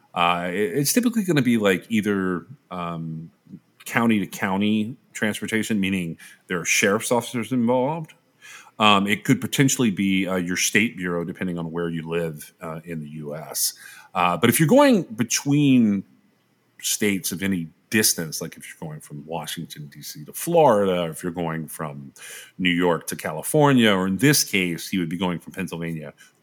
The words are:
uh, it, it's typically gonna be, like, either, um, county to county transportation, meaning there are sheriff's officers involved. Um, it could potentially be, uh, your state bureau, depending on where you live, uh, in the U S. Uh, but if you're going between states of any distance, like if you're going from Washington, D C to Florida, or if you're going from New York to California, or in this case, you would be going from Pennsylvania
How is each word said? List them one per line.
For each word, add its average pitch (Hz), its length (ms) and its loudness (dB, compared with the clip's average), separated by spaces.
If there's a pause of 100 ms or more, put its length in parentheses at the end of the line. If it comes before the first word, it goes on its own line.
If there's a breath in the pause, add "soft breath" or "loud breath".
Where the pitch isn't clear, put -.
(140)
uh, 87 380 0
it, 101 260 -2
it's 147 140 0
typically 233 320 0
gonna 165 180 2
be, 120 140 2
like, 98 320 2
either, 95 580 0 (240)
um, 82 600 -8 (560)
county 117 320 2
to 95 80 -2
county 107 720 -2 (160)
transportation, 107 680 -2
meaning 92 380 -2 (300 loud breath)
there 92 120 -2
are 82 40 -8
sheriff's 107 480 2
officers 117 400 -2
involved. 127 640 0 (640 loud breath)
Um, 101 280 6
it 104 180 0
could 131 160 4
potentially 123 500 2
be, 95 360 2
uh, 92 100 -2
your 90 200 -2
state 107 400 0
bureau, 87 280 -2
depending 87 340 -6
on 82 120 -6
where 85 180 -2
you 80 200 -6
live, 82 440 -4 (100)
uh, 80 220 -10
in 82 160 -8
the 73 100 -10
U 76 240 -10
S. 76 400 -4 (400 loud breath)
Uh, 87 220 2
but 113 120 4
if 117 100 4
you're 156 100 4
going 254 340 6
between 123 1000 2 (800)
states 98 500 -2
of 87 120 -6
any 92 260 -2 (220)
distance, 95 500 0
like 80 160 -10
if - 100 -20
you're - 220 -14
going 76 120 -14
from 73 260 -16
Washington, 76 640 -10
D 71 100 -18
C - 220 -14
to - 80 -18
Florida, 104 720 4
or 82 80 -4
if - 120 -12
you're 90 80 -4
going 82 380 -4
from 71 440 -12 (460 loud breath)
New 92 120 2
York 85 380 2
to - 80 -8
California, 117 760 2
or 92 140 2
in 95 100 0
this - 260 4
case, 87 500 -2
you 92 80 0
would 82 100 -2
be 87 80 -6
going 90 200 -2
from - 140 -18
Pennsylvania 82 640 -8 (280 soft breath)